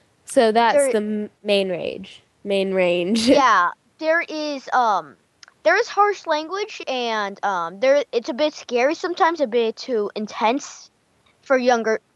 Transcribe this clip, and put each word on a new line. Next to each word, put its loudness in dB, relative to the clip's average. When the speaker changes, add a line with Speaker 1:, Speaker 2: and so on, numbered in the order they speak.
Speaker 1:
So 2
that's 2
Speaker 2:
There 2
Speaker 1:
the 0
m-, -4
main 0
range. -10
Main -2
range. 0
<laughs> -
Speaker 2:
Yeah, 4
there 0
is, -8
um, 0
there 4
is 0
harsh 0
language -4
and, -4
um, -4
there, 4
it's -2
a -4
bit 0
scary -2
sometimes, 0
a 2
bit 0
too -4
intense -4
for 2
younger, 2